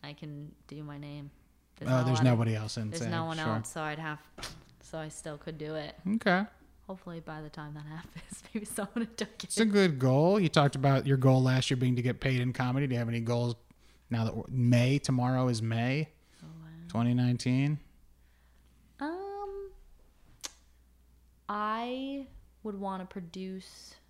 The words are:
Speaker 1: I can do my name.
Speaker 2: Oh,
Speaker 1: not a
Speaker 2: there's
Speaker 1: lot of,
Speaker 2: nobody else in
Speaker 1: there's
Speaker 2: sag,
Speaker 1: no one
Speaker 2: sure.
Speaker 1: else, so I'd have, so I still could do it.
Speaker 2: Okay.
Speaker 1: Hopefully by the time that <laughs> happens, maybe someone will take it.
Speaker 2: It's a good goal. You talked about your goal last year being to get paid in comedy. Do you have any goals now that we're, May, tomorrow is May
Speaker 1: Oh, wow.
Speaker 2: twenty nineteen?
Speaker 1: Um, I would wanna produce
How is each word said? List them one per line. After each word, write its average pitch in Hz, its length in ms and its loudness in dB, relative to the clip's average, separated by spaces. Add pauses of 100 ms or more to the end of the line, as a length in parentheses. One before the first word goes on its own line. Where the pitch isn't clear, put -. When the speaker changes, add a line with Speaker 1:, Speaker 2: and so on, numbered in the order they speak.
Speaker 1:
I 147 80 -12
can 151 420 -14 (140)
do 151 160 -14
my 143 140 -12
name. 147 340 -14 (500)
Speaker 2:
Oh, - 40 -4
Speaker 1:
not 127 160 4
a - 20 2
Speaker 2:
there's 123 140 2
Speaker 1:
lot - 20 -
of, 127 120 6
Speaker 2:
nobody 113 220 2
else 107 240 -6
in 110 120 -6
Speaker 1:
there's - 120 -6
Speaker 2:
sag, 113 80 -4
Speaker 1:
no 113 140 -2
one 160 120 -6
Speaker 2:
sure. 160 120 -4
Speaker 1:
else, 113 200 -4
so 160 140 -8
I'd 151 160 -6
have, 156 220 -8 (600)
so - 160 -14
I 156 120 -8
still 151 280 -12
could 160 220 -12
do 151 160 -8
it. 151 220 -8 (180)
Speaker 2:
Okay. 208 320 2 (400)
Speaker 1:
Hopefully 180 320 -12
by 156 240 -12
the 151 80 -12
time 147 240 -12
that 151 100 -14
<laughs> - 0 -
happens, - 600 -16 (100)
maybe 214 100 -6
someone - 360 -8
will 226 60 -2 (100)
take - 260 -8
it. - 20 -8
Speaker 2:
It's - 140 -6
a 226 80 6
good 196 320 6
goal. 143 400 6
You 180 100 4
talked 143 280 4
about 135 280 4
your 139 120 4
goal 131 260 6
last 131 280 2
year 135 60 2
being 123 200 2
to 123 60 0
get 123 180 0
paid 131 200 0
in 123 120 0
comedy. 131 340 0
Do 131 80 0
you 120 60 0
have 117 80 0
any 117 100 -2
goals 120 380 0 (520)
now 117 160 0
that 110 120 -2
we're, 110 120 -6
May, 123 520 4
tomorrow 127 480 2
is 117 140 0
May 120 460 -2 (360)
Speaker 1:
Oh, - 20 -18 (160)
wow. 160 60 -18 (200)
Speaker 2:
twenty 120 240 0
nineteen? 127 680 2 (1200)
Speaker 1:
Um, 392 680 -8 (1800)
I 247 760 -4 (360)
would 202 160 -8
wanna 190 280 -6
produce 190 880 -12 (140)